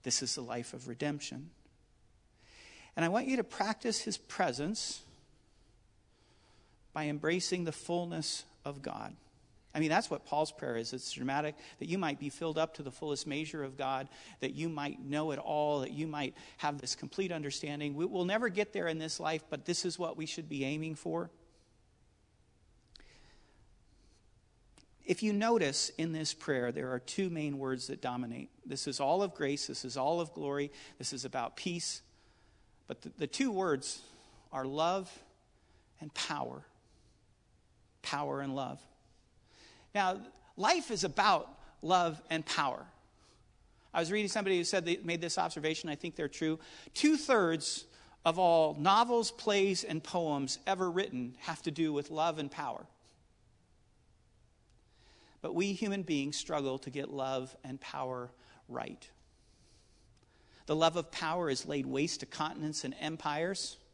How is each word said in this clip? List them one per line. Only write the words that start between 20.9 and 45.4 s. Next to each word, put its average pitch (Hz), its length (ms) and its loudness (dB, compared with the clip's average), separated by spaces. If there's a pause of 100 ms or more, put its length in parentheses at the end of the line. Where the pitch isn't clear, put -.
for. 170 340 -4 (3750)
If 180 180 2
you 214 80 4
notice 202 680 4
in 165 140 0
this 156 220 -2
prayer, 123 380 0
there 131 200 -2
are 123 80 -2
two 190 300 -2
main 151 300 -2
words 131 280 -2
that - 140 -8
dominate. 123 480 -4 (160)
This 135 220 -4
is 135 120 -4
all 160 240 4
of 190 100 -2
grace. 143 340 0
This 135 180 -8
is 123 100 -8
all 147 240 2
of 160 140 -4
glory. 143 380 -2 (260)
This - 160 -6
is 127 120 -8
about 123 300 -4
peace. - 460 -4 (840)
But - 140 -8
the, - 160 -12
the 147 100 -2
two 269 240 0
words 175 500 0 (500)
are 131 140 -4
love 170 460 0 (880)
and 151 140 -12
power. 139 500 -4 (1400)
Power 143 380 -2
and 135 140 -2
love. 139 240 -4 (1160)
Now, 190 260 2 (360)
life 269 340 4
is 190 120 0
about 190 460 6 (320)
love 170 480 4
and 160 160 0
power. - 400 0 (1080)
I - 80 2
was 170 120 0
reading 208 180 2
somebody 190 280 4
who 170 60 2
said 180 220 2
they 170 120 2
made 170 240 -2
this 170 180 0
observation. 160 500 0